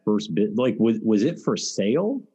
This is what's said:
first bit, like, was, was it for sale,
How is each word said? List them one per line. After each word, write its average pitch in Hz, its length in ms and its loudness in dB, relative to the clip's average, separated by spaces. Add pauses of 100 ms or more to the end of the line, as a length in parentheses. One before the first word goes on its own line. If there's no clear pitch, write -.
first 104 280 0
bit, 104 220 0
like, 123 240 0
was, 110 240 2
was 107 200 2
it 165 160 -2
for 113 180 -2
sale, 165 640 -2 (140)